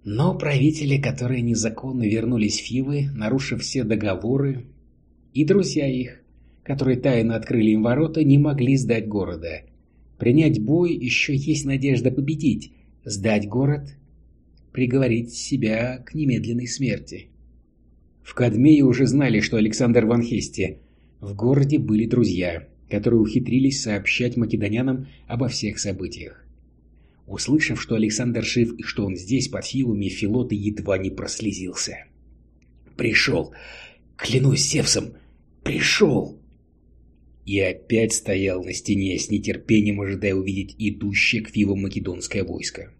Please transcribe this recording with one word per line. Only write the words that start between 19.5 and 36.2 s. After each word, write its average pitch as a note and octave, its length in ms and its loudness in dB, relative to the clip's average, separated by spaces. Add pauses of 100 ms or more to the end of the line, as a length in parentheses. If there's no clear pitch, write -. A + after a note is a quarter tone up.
Александр A2+ 500 4
в A2+ 40 2
Анхесте. G#2+ 680 -2 (400)
В G2+ 160 -12
городе C#3 420 2
были G#2+ 300 2
друзья, F2+ 600 0 (220)
которые A2 320 4
ухитрились B2+ 600 2
сообщать A#2 520 -2
македонянам A#2 720 -2 (200)
обо A#2+ 200 -4
всех G#2+ 300 -6
событиях. F#2 640 -8 (840)
Услышав, B2+ 560 -2
что - 140 -2
Александр A2+ 480 0
жив A#2 340 0
и - 60 -14
что - 220 -4
он F#2 100 -4
здесь, A2 320 -2
под - 180 -8
Фивами, A2 440 -2
Филот A2 420 -2
едва G2+ 460 -2
не F#2+ 120 -4
прослезился. - 960 -8 (920)
«Пришёл! A#2 560 0 (640)
Клянусь C#3 520 2
Зевсом, - 440 -2 (500)
пришёл!» - 720 0 (1080)